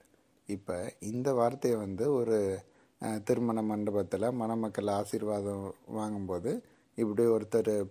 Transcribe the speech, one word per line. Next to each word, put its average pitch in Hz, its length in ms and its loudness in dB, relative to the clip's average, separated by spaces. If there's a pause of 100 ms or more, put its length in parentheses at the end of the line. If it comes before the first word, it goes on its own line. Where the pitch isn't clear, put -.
(460)
இப்ப 98 540 -6
இந்த 123 340 -2
வார்த்தையை 120 440 2
வந்து 104 340 0
ஒரு, 107 500 2 (400)
அ, 110 160 -4
திருமண 113 440 2
மண்டபத்துல 104 720 0
மணமக்கள் 110 540 -2
ஆசீர்வாதம் 101 880 -2 (120)
வாங்கும்போது 107 800 -4 (300)
இப்படி 117 340 2
ஒருத்தர் 107 640 2